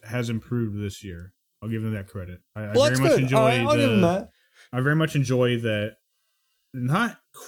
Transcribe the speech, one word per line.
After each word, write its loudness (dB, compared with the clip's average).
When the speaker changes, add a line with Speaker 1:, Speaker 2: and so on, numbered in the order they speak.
Speaker 1:
has -6
improved -4
this -8
year. -14
I'll -8
give -4
them -4
that -8
credit. -12
I, -8
I -8
Speaker 2:
Well, 4
Speaker 1:
very 4
Speaker 2:
that's 0
Speaker 1:
much 4
Speaker 2:
good. 4
Speaker 1:
enjoy 2
Speaker 2:
All 4
right, 2
I'll 2
give 2
them 4
Speaker 1:
the, 6
Speaker 2:
that. -2
Speaker 1:
I -2
very 2
much 2
enjoy 2
that -2
not -2